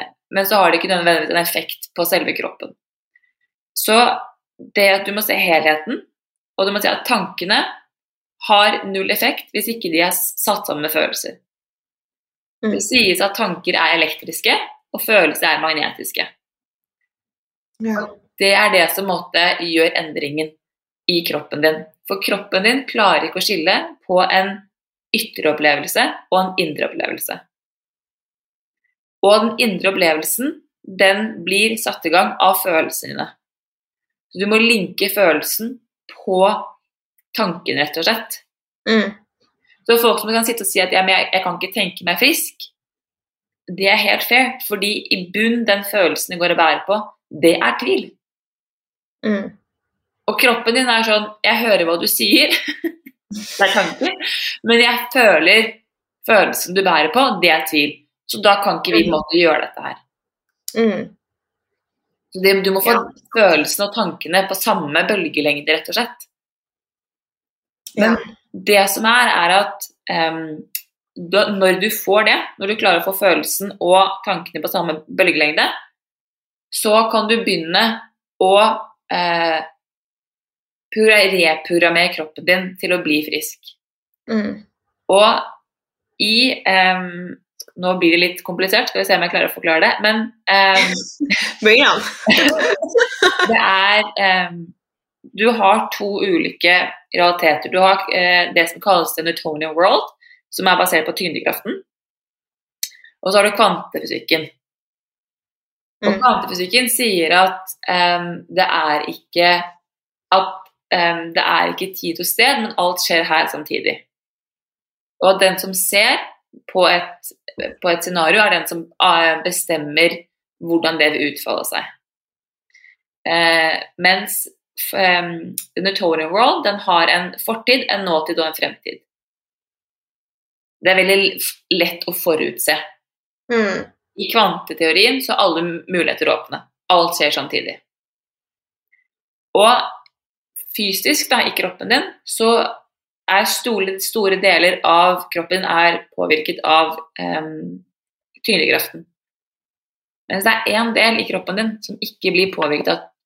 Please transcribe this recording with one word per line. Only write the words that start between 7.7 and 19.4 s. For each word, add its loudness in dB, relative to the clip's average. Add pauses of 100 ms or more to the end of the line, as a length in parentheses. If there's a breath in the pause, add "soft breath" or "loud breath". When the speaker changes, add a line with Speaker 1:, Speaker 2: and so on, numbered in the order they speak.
Speaker 1:
har 4
null -4
effekt -4
hvis -6
ikke -6
de 2
er 0
s-, -4
satt -2
sammen -6
med -6
følelser. -4 (1200)
Speaker 2:
Mm. 0
Speaker 1:
Det -2
sies 2
at 0
tanker -4
er 2
elektriske, -2 (360)
og -10
følelser 2
er 0
magnetiske. -4 (1500)
Speaker 2:
Ja. -2 (320)
Speaker 1:
Det 2
er 4
det 4
som -4
måtte -2 (160)